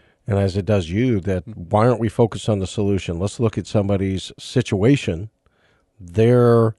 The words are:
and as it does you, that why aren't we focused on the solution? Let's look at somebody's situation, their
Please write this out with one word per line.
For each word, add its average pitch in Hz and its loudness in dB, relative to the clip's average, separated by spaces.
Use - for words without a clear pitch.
and 101 0
as 98 0
it 98 -2
does 92 0
you, 110 0
that 92 -4
why 104 0
aren't 117 2
we 117 -2
focused 110 -2
on 107 0
the 95 -2
solution? 98 -2
Let's 98 -6
look 113 0
at 98 -8
somebody's 98 -2
situation, 110 0
their 113 4